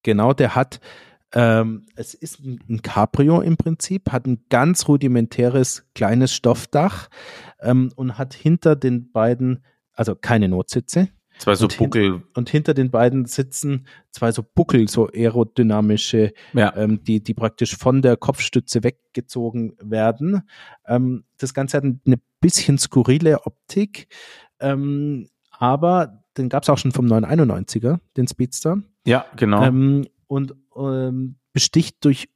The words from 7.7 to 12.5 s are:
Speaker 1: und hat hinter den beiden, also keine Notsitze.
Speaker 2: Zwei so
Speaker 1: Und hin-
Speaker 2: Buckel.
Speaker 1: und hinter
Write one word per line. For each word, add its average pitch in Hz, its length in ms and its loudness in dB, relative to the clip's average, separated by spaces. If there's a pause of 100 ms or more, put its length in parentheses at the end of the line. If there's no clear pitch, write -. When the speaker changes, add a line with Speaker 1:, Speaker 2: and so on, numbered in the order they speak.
Speaker 1:
und 127 220 -8
hat 131 160 -8
hinter 160 420 2
den 123 360 -4
beiden, 123 520 0 (300)
also 110 220 -4
keine 107 340 2
Notsitze. 120 600 -2 (280)
Speaker 2:
Zwei 104 180 2
so 110 100 2
Speaker 1:
Und 90 80 -2
hin- 113 120 0
Speaker 2:
Buckel. 98 380 0 (100)
Speaker 1:
und 120 160 -6
hinter 151 240 0